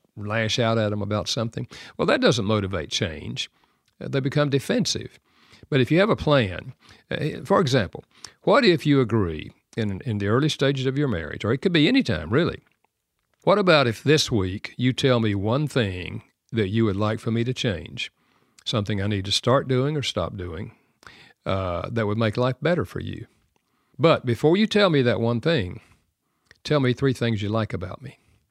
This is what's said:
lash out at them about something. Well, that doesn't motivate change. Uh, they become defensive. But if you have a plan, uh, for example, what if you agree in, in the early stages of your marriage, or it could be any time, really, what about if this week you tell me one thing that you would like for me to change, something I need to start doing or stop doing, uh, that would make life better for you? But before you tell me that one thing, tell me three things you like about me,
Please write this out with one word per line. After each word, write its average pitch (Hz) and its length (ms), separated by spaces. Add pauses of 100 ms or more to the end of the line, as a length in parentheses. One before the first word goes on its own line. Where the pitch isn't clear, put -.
(160)
lash 107 440
out 113 180
at 107 120
them 104 120
about 101 260
something. 117 400 (300)
Well, - 100
that 233 140
doesn't 120 240
motivate 98 440
change. 87 600 (500)
Uh, - 80
they 131 120
become 143 300
defensive. - 720 (500)
But 139 100
if 120 100
you 156 100
have 214 100
a 190 60
plan, 123 580 (360)
uh, - 360
for 202 140
example, 123 440 (400)
what 233 200
if 175 220
you 143 140
agree 101 520 (240)
in, 104 260
in 107 180
the 98 80
early 135 220
stages 135 360
of 135 120
your 147 100
marriage, 80 360
or 101 80
it 139 80
could 185 140
be 156 140
any 262 160
time, 80 260
really, 127 320 (840)
what 190 140
about 160 300
if - 160
this 147 280
week 95 460
you 123 160
tell 123 260
me 110 140
one 113 340
thing 92 540 (300)
that 107 180
you 113 160
would 98 100
like 107 240
for 113 120
me 117 120
to 123 100
change, - 580 (540)
something 104 360
I 101 60
need 101 180
to 101 60
start 131 360
doing 135 300
or 131 60
stop 95 340
doing, 85 360 (720)
uh, 92 440
that 113 160
would 107 140
make 110 180
life 127 240
better 160 240
for - 140
you? 92 260 (720)
But 143 280
before 151 320
you 214 100
tell 202 220
me 147 120
that 113 180
one 117 220
thing, 104 400 (840)
tell 151 160
me 123 140
three 135 200
things 113 280
you 101 80
like 107 240
about 92 280
me, - 180 (320)